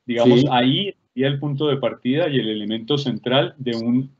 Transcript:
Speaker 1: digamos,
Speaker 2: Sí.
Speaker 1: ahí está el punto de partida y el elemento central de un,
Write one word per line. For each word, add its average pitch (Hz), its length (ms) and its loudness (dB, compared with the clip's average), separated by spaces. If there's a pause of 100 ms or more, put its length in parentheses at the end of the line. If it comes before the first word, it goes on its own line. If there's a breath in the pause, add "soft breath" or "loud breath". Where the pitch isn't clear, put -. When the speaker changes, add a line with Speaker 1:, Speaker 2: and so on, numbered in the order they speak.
Speaker 1:
digamos, 120 340 4
Speaker 2:
Sí. 143 100 4
Speaker 1:
ahí 135 380 2 (260)
está 131 140 0
el 143 120 -2
punto 147 260 -4
de 139 120 0
partida 131 500 -2
y 139 100 -2
el 110 100 0
elemento 110 480 -4
central 135 600 -2
de 123 180 -4
un, 120 440 -2